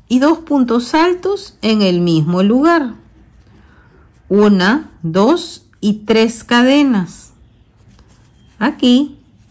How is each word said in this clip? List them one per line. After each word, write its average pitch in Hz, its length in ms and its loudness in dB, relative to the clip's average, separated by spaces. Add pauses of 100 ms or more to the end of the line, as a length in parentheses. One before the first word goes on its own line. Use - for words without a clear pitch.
y 247 100 0
dos 311 200 2
puntos 240 560 -2
altos 359 680 -2
en 214 200 0
el 180 180 0
mismo 170 420 0
lugar. 262 520 0 (1300)
Una, 208 600 2 (120)
dos 202 640 -2 (140)
y 208 240 -4
tres 226 380 0
cadenas. 247 880 0 (1300)
Aquí 254 600 0 (320)